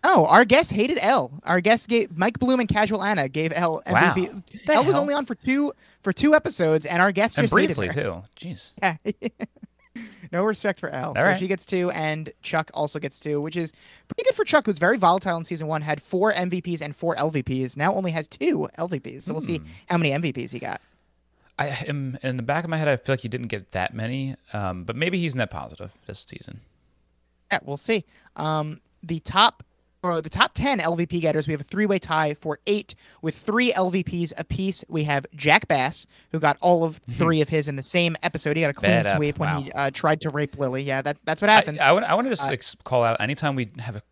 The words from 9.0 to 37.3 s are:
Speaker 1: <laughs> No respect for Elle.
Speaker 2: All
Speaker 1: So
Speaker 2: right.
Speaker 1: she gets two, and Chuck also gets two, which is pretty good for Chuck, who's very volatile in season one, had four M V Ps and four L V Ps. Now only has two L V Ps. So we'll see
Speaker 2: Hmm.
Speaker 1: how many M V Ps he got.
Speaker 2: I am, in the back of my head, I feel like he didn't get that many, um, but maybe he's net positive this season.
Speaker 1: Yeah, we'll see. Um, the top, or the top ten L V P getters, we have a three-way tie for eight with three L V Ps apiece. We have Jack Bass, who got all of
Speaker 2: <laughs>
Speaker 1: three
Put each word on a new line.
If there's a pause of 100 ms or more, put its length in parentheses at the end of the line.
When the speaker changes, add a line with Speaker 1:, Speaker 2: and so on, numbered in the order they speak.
Speaker 1:
<laughs> (1040)
No
respect
for
Elle.
Speaker 2:
All
Speaker 1:
So
Speaker 2:
right.
Speaker 1:
she
gets
two,
and
Chuck
also
gets
two,
which
is (360)
pretty
good
for
Chuck,
who's
very
volatile
in
season
one,
had
four
M
V
Ps
and
four
L
V
Ps.
Now
only
has
two
L
V
Ps.
So
we'll
see
Speaker 2:
Hmm. (180)
Speaker 1:
how
many
M
V
Ps
he
got. (800)
Speaker 2:
I (200)
am,
in
the
back
of
my
head,
I
feel
like
he
didn't
get
that
many, (180)
um,
but
maybe
he's
net
positive (140)
this
season. (880)
Speaker 1:
Yeah,
we'll
see. (320)
Um, (220)
the
top, (400)
or
the
top
ten
L
V
P
getters,
we
have
a
three-way
tie
for
eight (280)
with
three
L
V
Ps
apiece.
We
have
Jack
Bass, (260)
who
got
all
of
Speaker 2:
<laughs>
Speaker 1:
three